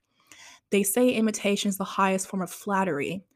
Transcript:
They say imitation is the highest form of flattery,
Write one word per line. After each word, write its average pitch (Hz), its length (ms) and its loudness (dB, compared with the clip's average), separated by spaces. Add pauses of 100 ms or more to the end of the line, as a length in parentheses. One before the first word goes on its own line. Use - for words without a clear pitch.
(720)
They 202 120 2
say 247 280 4
imitation 214 580 0
is 190 80 -2
the 196 80 -4
highest 190 440 0
form 190 140 -4
of 175 80 -6
flattery, 190 720 -2 (120)